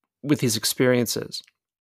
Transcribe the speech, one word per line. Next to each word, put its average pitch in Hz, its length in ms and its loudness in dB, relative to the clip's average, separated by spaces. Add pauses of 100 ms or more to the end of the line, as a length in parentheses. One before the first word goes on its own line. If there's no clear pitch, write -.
(240)
with 143 160 0
these 113 180 0
experiences. 123 840 0 (520)